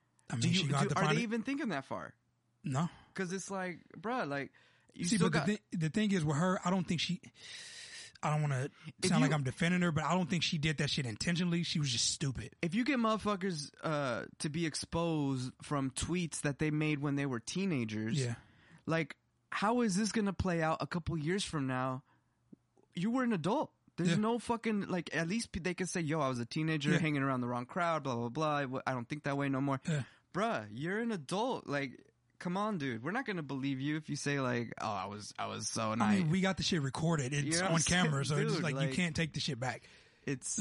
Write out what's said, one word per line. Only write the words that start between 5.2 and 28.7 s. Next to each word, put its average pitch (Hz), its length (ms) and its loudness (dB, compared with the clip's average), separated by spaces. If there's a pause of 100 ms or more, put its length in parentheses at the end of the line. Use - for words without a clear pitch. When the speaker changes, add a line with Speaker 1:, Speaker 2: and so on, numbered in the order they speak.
Speaker 1:
but 147 160 2
the 208 80 2
Speaker 2:
got 208 60 -2 (120)
Speaker 1:
thi-, 196 60 -4
the 156 120 2
thing 208 220 2
is 180 140 4
with 147 120 2
her, 185 280 2
I 175 40 2
don't 185 180 2
think 165 140 0
she, - 200 -2 (1000)
I 156 100 0
don't 151 100 2
wanna 139 280 0 (320)
Speaker 2:
If 185 80 2
Speaker 1:
sound 160 120 6
like 156 100 6
Speaker 2:
you 156 40 4
Speaker 1:
I'm 147 80 2
defending 170 380 2
her, 175 100 4
but 151 120 2
I 151 100 2
don't 185 160 2
think 170 140 2
she - 140 0
did 151 200 0
that 147 120 2
shit 143 160 -2
intentionally. 170 580 0
She - 160 -2
was 143 120 0
just 113 200 0
stupid. 117 500 -4
Speaker 2:
If 170 140 0
you 240 80 2
get 277 140 2
motherfuckers, 202 760 0 (120)
uh, 139 420 0 (140)
to 165 100 -2
be 165 160 0
exposed 147 880 0 (100)
from 135 300 -2
tweets 170 500 -2
that 143 180 -2
they 156 120 2
made 151 280 2
when 143 160 0
they 143 100 0
were 127 140 -2
teenagers, 120 800 0
Speaker 1:
Yeah. 120 160 0 (500)
Speaker 2:
like, 165 300 -2 (360)
how 240 300 2
is 208 140 2
this 208 160 2
gonna 202 220 2
play 170 280 0
out 160 200 2
a 143 60 -2
couple 170 300 -2
years 175 260 0
from 139 240 -2
now? 131 360 -2 (920)
You 190 160 0
were 262 120 2
an 233 100 2
adult. 196 380 0 (240)
There's 175 140 2
Speaker 1:
Yeah. 170 80 4
Speaker 2:
no 220 220 2
fucking, 220 500 0
like, 175 260 -2
at 165 120 0
least 226 240 -2
p-, 190 80 -4
they 175 140 -2
can 180 140 -2
say, 180 140 -2
"Yo, 156 180 0
I 135 100 2
was 123 100 -2
a 120 60 -4
teenager 156 460 0
Speaker 1:
Yeah. 175 80 4
Speaker 2:
hanging 151 240 2
around 135 180 0
the 120 60 -2
wrong 123 180 -2
crowd, 165 380 0
blah, 131 120 0
blah, 117 140 0
blah. 151 280 0
I 143 60 0
w-, 131 220 -4